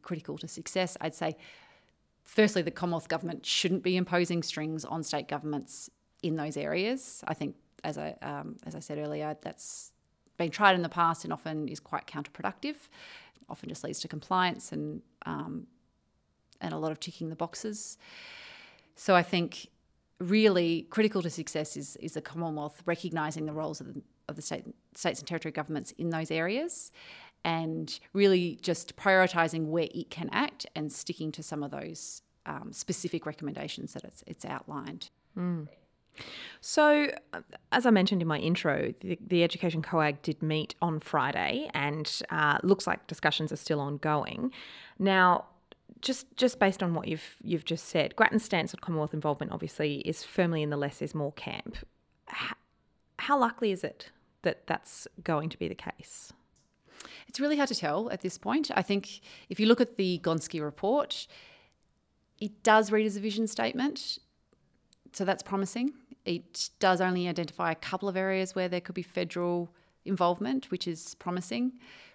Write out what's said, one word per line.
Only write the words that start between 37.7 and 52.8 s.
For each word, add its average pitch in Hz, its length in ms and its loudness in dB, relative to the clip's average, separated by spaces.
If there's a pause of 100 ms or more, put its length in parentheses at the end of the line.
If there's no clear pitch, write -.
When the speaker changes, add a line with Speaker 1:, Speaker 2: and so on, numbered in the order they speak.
Speaker 2:
as 247 120 4
I 247 60 8
mentioned 190 320 6
in 165 60 0
my 151 100 2
intro, 151 640 2
the, 180 260 -4
the 175 160 6
Education 165 400 2
coag 151 400 2
did 151 180 -2
meet 156 400 0
on 160 200 0
Friday 139 720 0
and, 147 560 -2
uh, 151 320 4
looks 185 240 4
like - 220 -2
discussions 156 420 0
are 156 60 -6
still 151 240 0
ongoing. 147 720 0 (480)
Now, 185 460 8 (540)
just, - 260 -2 (100)
just 247 240 4
based 196 220 4
on 170 120 2
what - 140 -4
you've, - 340 -6
you've 165 220 -2
just - 240 -4
said, 151 260 2
Grattan's - 300 4
stance - 280 0
on - 80 -14
Commonwealth 156 340 -2
involvement 151 380 -2
obviously 151 480 -2
is - 220 -4
firmly 170 400 2
in 147 80 0
the 147 60 -2
less 143 260 -4
is 151 120 -4
more 143 180 -2
camp. - 440 -10 (540)
H-, - 240 -6 (640)